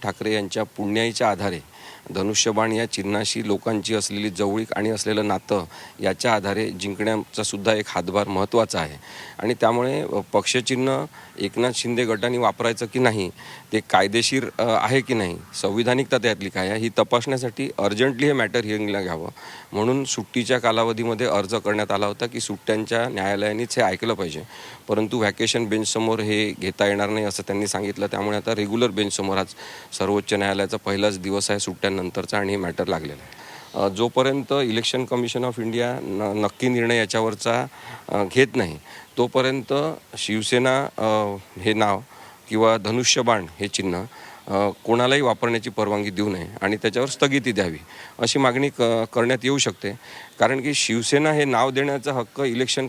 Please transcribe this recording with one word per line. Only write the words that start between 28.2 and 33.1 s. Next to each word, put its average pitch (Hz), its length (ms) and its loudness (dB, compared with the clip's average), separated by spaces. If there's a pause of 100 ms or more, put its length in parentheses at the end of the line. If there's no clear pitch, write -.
आता 110 180 -2
रेग्युलर 107 320 0
बेंचसमोर 98 500 -2
आज 95 100 -2 (500)
सर्वोच्च 101 360 0
न्यायालयाचा 98 440 0
पहिलाच 98 420 0
दिवस 98 320 -2
आहे 101 80 0
सुट्ट्यांनंतरचा 95 800 -2
आणि 98 140 0
हे 101 60 0
मॅटर 90 300 -2
लागलेलं 78 260 -2